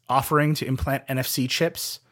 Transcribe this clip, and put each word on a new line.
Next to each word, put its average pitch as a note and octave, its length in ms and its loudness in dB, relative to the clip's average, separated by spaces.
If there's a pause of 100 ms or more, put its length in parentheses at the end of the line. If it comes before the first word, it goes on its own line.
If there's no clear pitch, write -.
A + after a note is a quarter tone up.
offering D3 460 2
to - 120 -4
implant C3 420 -2
N C3 100 -2
F B2+ 80 -2
C B2+ 200 0
chips - 540 -2 (120)